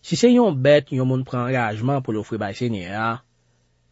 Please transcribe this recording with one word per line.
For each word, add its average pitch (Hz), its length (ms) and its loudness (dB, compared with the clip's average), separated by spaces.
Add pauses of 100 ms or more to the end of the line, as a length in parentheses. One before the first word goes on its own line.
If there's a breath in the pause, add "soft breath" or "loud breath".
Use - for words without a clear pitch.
Si 165 120 -4
se 240 120 4
yon 233 320 4
bet 147 320 4
yon 127 160 0
moun 131 160 -2
pran 123 240 -4
raje 113 360 -2
man 139 200 0
pou 113 80 -4
lofri 107 280 -6
baye 98 160 -6
sènyè, 107 320 -4 (1040)